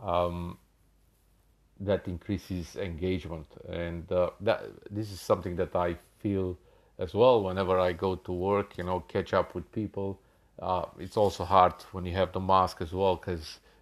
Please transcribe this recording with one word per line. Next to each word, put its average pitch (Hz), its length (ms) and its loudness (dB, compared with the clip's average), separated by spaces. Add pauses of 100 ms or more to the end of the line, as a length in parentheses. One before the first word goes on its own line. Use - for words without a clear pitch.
um, 87 560 -2 (1200)
that 95 280 -2
increases 90 680 -6
engagement. 85 680 -4 (240)
And, 85 420 -6
uh, 90 200 2 (100)
that, 101 220 0 (260)
this 104 220 -6
is 92 100 -14
something 95 360 0
that 90 180 -2
I 87 220 0 (200)
feel 95 400 -2 (400)
as 90 160 -6
well 117 300 6
whenever 92 360 2
I 90 120 4
go 92 240 0
to 92 160 -10
work, 98 460 0
you 90 60 -6
know, 90 180 -2
catch - 320 -4
up 90 200 2
with 85 180 -10
people. 98 480 -6 (400)
Uh, 90 260 -2 (120)
it's 98 200 -8
also 98 260 2
hard 90 300 8 (180)
when 90 140 -6
you 87 80 -4
have 92 180 2
the 92 80 -4
mask 92 420 2
as 85 120 -8
well, 92 240 2
'cause 85 420 -8 (220)